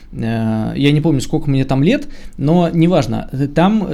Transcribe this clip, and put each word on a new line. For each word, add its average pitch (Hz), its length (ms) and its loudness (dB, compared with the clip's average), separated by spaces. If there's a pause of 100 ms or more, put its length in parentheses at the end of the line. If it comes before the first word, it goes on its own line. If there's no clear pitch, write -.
(140)
э, 113 640 -2
я 143 140 2
не 147 100 4
помню, 151 200 2
сколько 151 280 -4
мне 135 160 2
там 127 180 0
лет, 269 240 0 (300)
но 165 320 2
неважно, 160 600 0 (240)
там, 190 400 2